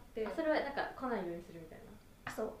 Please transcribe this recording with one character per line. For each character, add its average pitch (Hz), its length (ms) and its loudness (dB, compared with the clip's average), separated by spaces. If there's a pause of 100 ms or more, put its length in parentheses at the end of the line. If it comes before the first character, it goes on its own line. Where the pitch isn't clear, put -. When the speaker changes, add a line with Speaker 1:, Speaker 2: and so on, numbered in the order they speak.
(140)
Speaker 1:
て。 220 120 2
Speaker 2:
あ、 202 40 0
そ 320 120 2
れ 311 80 6
は 294 100 8
な - 100 0
ん - 20 -4
か - 220 0
来 - 160 -4
な 226 80 4
い 180 80 0
よ 170 80 0
う - 20 -2
に 175 60 -6
す - 100 -12
る 165 80 -10
み 160 60 -10
た - 80 -12
い - 40 -14
な。 - 60 -14 (420)
Speaker 1:
あ、 - 40 -2
そ 220 140 0
う。 220 160 0